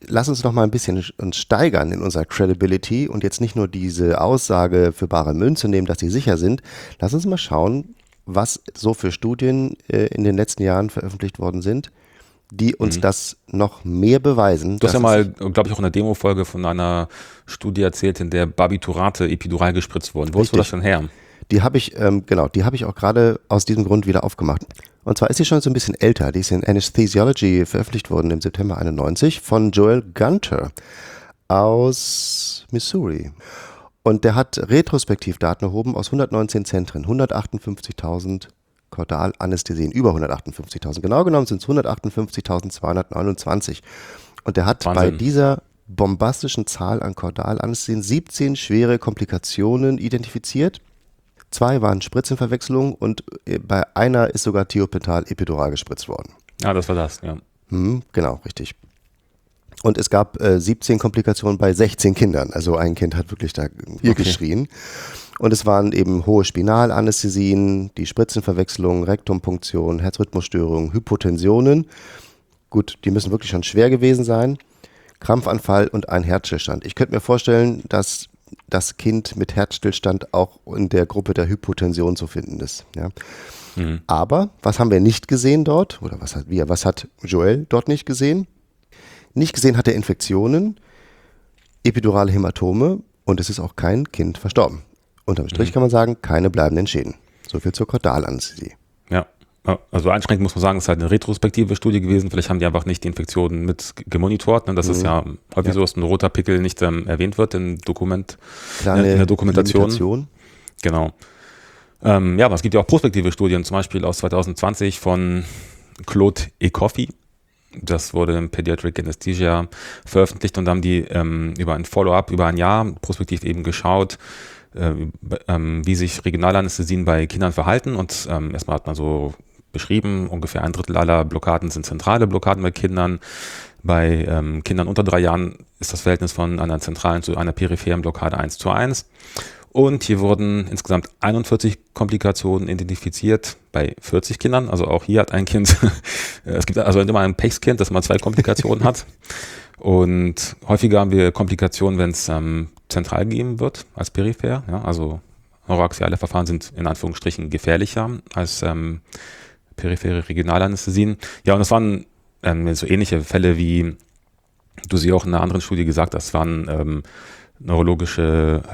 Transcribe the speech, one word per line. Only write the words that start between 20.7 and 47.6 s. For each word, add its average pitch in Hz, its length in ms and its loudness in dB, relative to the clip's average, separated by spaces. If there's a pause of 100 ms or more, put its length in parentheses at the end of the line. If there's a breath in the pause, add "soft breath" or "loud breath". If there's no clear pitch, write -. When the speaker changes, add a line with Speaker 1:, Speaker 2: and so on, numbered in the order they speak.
Speaker 2:
denn 90 120 -4
her? 87 260 0 (420 loud breath)
Speaker 1:
Die 104 120 6
hab 131 120 2
ich, - 240 0
ähm, 101 280 2
genau, 80 220 2
die 95 160 0
hab 123 100 2
ich 117 100 -6
auch 98 100 -6
gerade 113 540 4
aus 104 160 4
diesem 107 200 0
Grund 101 220 2
wieder 92 160 2
aufgemacht. 80 440 -2 (360 loud breath)
Und 110 140 -2
zwar - 140 2
ist 131 80 0
sie 165 80 2
schon 156 160 2
so 135 80 2
ein - 20 0
bisschen 120 220 -2
älter. 98 360 2
Die 87 100 -2
ist 95 100 -4
in 90 120 2
Anesthesiology 101 1040 4
veröffentlicht - 460 -4
worden 82 200 0
im 80 120 -2
September 98 340 -2
einundneunzig 82 640 0
von 110 300 2
Joel 110 320 4 (120)
Gunter 117 580 0 (760 loud breath)
aus - 1200 0
Missouri. 92 600 -4 (720 loud breath)
Und 110 220 4
der 110 100 6
hat 127 240 0
retrospektiv 107 800 0
Daten 85 260 0
erhoben 107 320 -2
aus - 160 -6
hundertneunzehn 110 540 -2
Zentren, 87 400 -4
hundertachtundfünfzigtausend 95 1400 -4 (420)
Kordalanästhesien, 85 1000 -4
über 120 220 2
hundertachtundfünfzigtausend. 78 920 -6
Genau 120 220 2
genommen 151 220 2
sind's 95 200 -6
hundertachtundfünfzigtausendzweihundertneunundzwanzig. 98 2250 -4 (600 loud breath)
Und - 140 -2
der 87 80 2
hat - 180 0
bei 87 100 0
Speaker 2:
Wahnsinn. 90 240 4
Speaker 1:
dieser 139 440 2 (240)
bombastischen 104 800 0
Zahl 98 360 -4
an 95 120 -6
Kordalanästhesien 110 880 -4